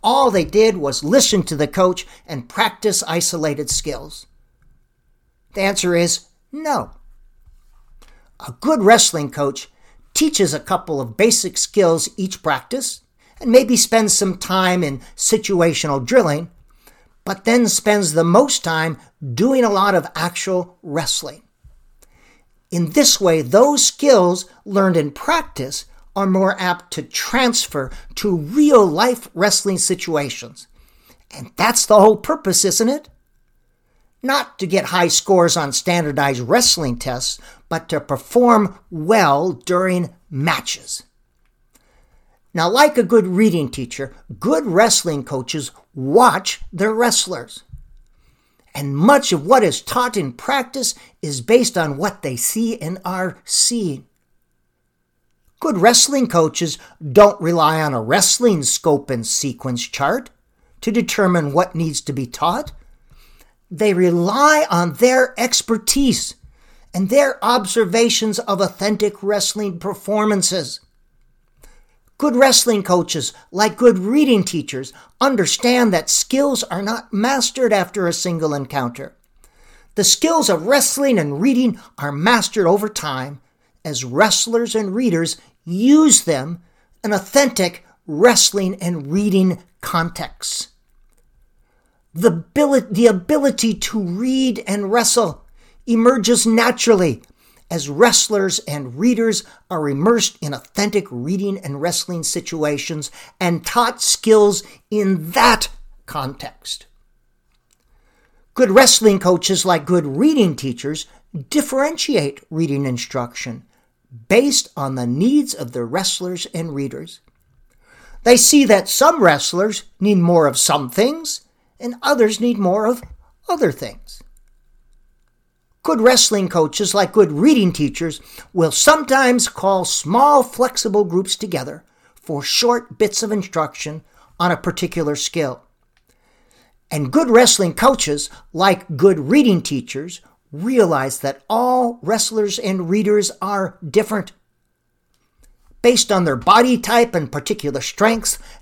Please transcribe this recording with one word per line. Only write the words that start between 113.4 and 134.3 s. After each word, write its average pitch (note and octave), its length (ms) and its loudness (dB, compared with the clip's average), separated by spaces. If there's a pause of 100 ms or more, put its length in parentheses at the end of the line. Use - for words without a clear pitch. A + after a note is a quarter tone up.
based B3+ 480 2
on C3+ 180 -6
the B2 120 -4
needs A#3+ 460 0
of A#2+ 200 -12
the A#2+ 120 -6
wrestlers F3+ 720 -6
and E3 200 -8
readers. C#3 460 -10 (1000)
They - 140 6
see C#4+ 280 6
that G3 240 4
some D#4 340 2
wrestlers F3 640 0 (160)
need G3+ 180 2
more E3+ 280 4
of B2+ 100 -2
some C#3+ 320 0
things D4 540 -4 (360)
and A#3+ 220 -10
others A#3 400 2
need A#3 180 0
more G3+ 280 0
of A#3+ 160 -2 (460)
other A3+ 240 0
things. - 500 -16 (1600)
Good D4 140 0
wrestling A3 480 4
coaches, E3+ 460 -2
like F#3+ 180 0
good G3 180 6
reading G3 420 4
teachers, D3+ 480 -6 (320)
will E3 200 2
sometimes C4 760 2
call F#3+ 360 -2
small, C4 580 4
flexible A3 640 -2
groups F#3 320 -2
together D3+ 480 -8 (320)
for D3 260 -8
short A#3+ 560 -2
bits G#3 240 0
of A3 80 -4
instruction D#3+ 720 -6 (380)